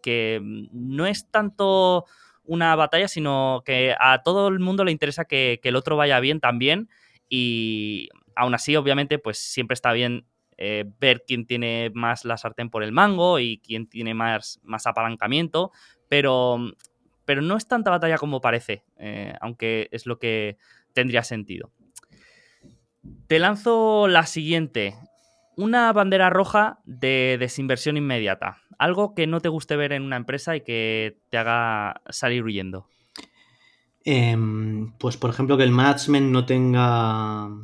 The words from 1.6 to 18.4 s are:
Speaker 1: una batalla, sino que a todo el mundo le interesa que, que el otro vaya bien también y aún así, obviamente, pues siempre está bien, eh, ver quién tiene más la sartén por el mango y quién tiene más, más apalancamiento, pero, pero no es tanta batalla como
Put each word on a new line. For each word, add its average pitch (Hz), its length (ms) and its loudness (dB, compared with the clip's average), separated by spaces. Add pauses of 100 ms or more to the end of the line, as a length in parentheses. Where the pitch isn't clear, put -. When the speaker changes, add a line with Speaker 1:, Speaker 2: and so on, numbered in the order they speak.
Speaker 1:
una 165 320 2
batalla, 160 320 2
sino 135 580 -2
que 127 340 2
a 131 240 6
todo 196 240 2
el 190 120 0
mundo 190 240 0
le 180 80 2
interesa 151 340 -4
que, 127 360 0
que 131 80 -2
el 123 60 0
otro 151 200 0
vaya 143 240 4
bien 143 200 0
también 135 500 0 (400)
y 110 800 -4 (260)
aún 123 200 0
así, 147 200 -2
obviamente, 143 440 0
pues 107 180 -6
siempre - 360 -6
está 120 200 0
bien, 120 320 -2 (320)
eh, 104 280 -6 (140)
ver 131 260 2
quién 117 200 -6
tiene 117 480 -4
más 117 320 -4
la 117 120 -4
sartén 117 320 -8
por 110 140 -4
el 107 80 -6
mango 180 480 2
y 117 200 -4
quién 113 280 -10
tiene 113 260 -8
más, 113 500 -4
más 110 240 -10
apalancamiento, 120 840 -2 (380)
pero, 127 500 2 (680)
pero 139 160 0
no 180 140 0
es 220 120 -6
tanta 220 240 0
batalla 165 260 0
como 147 240 -4